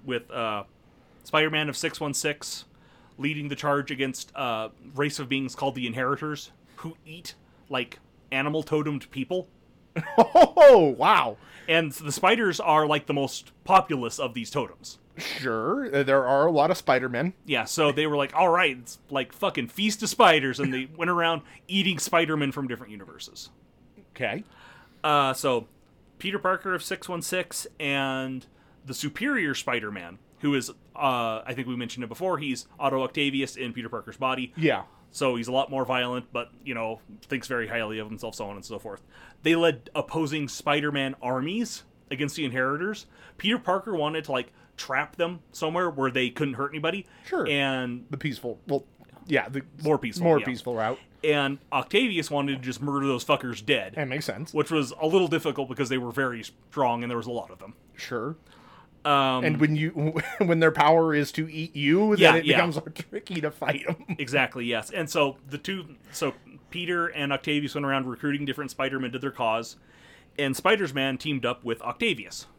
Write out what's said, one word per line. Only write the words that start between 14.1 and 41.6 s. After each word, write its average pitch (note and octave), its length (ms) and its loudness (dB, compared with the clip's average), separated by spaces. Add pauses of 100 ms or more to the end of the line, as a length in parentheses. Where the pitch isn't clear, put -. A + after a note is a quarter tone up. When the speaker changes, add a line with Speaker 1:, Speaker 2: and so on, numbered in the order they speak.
Speaker 1:
of B2 160 -4
these A2+ 160 -6
totems. - 480 -6 (180)
Speaker 2:
Sure, C3+ 760 -4
uh, C#3 80 4
there C3+ 240 4
are C#3 200 4
a F3 40 4
lot D#3 220 4
of F3 40 -4
Spider-Men. C3 580 0 (120)
Speaker 1:
Yeah, B2+ 200 0
so D3 260 2
they D3+ 160 0
were D3 80 -2
like, C#3 180 0
"All F3 140 6
right, E3 280 4
it's - 220 -18 (120)
like C3+ 220 -4
fucking C3+ 360 -4
feast G#3 340 -2
of G#3 60 -2
spiders," D3+ 500 4
and C3+ 160 -2
they C3 180 -6
<laughs> D#3+ 40 -20
went E3+ 120 -2
around E3 340 0 (260)
eating F#3 320 0
Spider-Men D#3 500 2
from C3+ 160 -6
different A#2+ 240 -10
universes. F#2+ 600 -18 (600)
Speaker 2:
Okay. B2+ 320 -4 (640)
Speaker 1:
Uh, C#3+ 280 4
so B2+ 360 -2 (500)
Peter G3 220 -4
Parker F#3 340 -2
of E3 80 -4
six - 260 -8
one E3+ 140 -6
six - 420 -6 (140)
and C3+ 680 -4 (400)
the C3 100 -10
Superior E3+ 600 -2
Spider-Man, G#2 640 -6 (220)
who C#3+ 160 0
is, B2 140 -2 (260)
uh, A#2+ 500 0
I B2+ 80 -6
think B2 140 -6
we B2 80 -6
mentioned B2 260 -8
it A2+ 60 -8
before, E3+ 300 -4
he's C3+ 280 -6 (140)
Otto C3+ 240 0
Octavius C3+ 500 -2
in A#2+ 180 -8
Peter A2+ 160 -10
Parker's A2 280 -10
body. B2+ 400 -4
Speaker 2:
Yeah. C3+ 260 2 (300)
Speaker 1:
So C3 240 0
he's A#2 100 -4
a B2 60 -6
lot C3+ 180 2
more C3+ 140 -2
violent, B2 480 -2
but, A#2+ 180 -6 (140)
you C3 100 -8
know, A2+ 260 -6 (220)
thinks B2+ 240 -6
very A#2+ 220 -4
highly A2 320 -4
of G#2+ 80 -10
himself, A2 260 -12
so G#2+ 120 -8
on G2+ 100 -10
and F#2 80 -16
so G#2+ 160 -12
forth. G2+ 200 -14 (440)
They D#3+ 100 4
led E3 400 2
opposing D3+ 540 -4
Spider-Man C#3+ 760 -2
armies C#3 600 -4 (260)